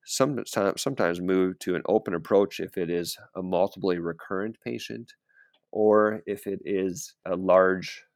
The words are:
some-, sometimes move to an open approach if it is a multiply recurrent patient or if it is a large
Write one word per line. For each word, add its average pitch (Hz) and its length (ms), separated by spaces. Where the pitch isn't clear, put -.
some-, 131 420
sometimes 98 720
move 92 400
to 90 140
an 82 120
open 104 280
approach 98 460
if - 160
it 85 140
is 87 260
a 95 80
multiply 92 520
recurrent 92 680
patient 117 540
or 107 540
if 101 200
it 98 180
is 95 500
a 92 80
large 92 720